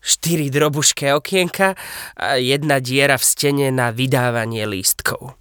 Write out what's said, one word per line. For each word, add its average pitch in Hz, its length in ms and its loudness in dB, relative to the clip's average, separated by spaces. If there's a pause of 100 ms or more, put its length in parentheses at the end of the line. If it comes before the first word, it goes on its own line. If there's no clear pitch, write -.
Štyri 160 480 -2
drobušké 147 640 2
okienka 185 640 0 (400)
a 127 240 -2
jedna 139 400 0
diera 135 400 2
v - 40 -2
stene 143 440 2
na 123 240 0
vydávanie 117 720 0
lístkov. - 760 -4